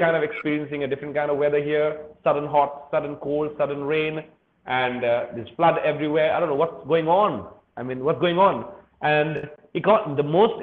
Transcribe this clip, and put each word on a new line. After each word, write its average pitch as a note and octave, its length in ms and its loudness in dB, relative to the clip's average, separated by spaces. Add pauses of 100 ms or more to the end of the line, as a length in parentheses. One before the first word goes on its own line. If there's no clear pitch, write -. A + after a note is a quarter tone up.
kind E3 100 2
of D#3 140 2
experiencing D3+ 540 -4
a C3+ 40 -4
different C#3 260 -6
kind D3 160 0
of C#3+ 60 2
weather D3 340 2
here, D3+ 180 2 (360)
sudden D3 220 2
hot, C#3+ 240 2 (200)
sudden D3 260 -2
cold, D3 320 -2 (100)
sudden C#3+ 220 -2 (140)
rain, D#3 200 0 (500)
and, B2 400 -2
uh, A#2 300 2
there's A2+ 240 -10
flood E3 180 4 (160)
everywhere. D3+ 420 0
I D3 60 0
don't E3+ 120 0
know C#3 120 0
what's - 240 -6
going D#3+ 200 2 (140)
on. G3 100 2 (440)
I A#2 120 -10
mean, B2+ 180 -6
what's D#3+ 200 0
going F3 120 2 (100)
on? D#3 80 2 (460)
And D3+ 260 2 (460)
econ-, F3 420 2
the C#3+ 120 0 (100)
most A3 240 4